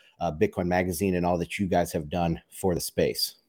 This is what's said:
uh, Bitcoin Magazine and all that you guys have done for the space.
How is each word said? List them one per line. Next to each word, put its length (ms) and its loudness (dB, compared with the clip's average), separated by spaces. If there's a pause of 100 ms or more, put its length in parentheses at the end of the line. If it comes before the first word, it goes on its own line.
(200)
uh, 100 -2
Bitcoin 360 0
Magazine 500 2
and 100 2
all 120 2
that 200 -6
you 80 0
guys 260 2
have 160 -4
done 400 0
for 260 -2
the 60 -2
space. 540 -2 (140)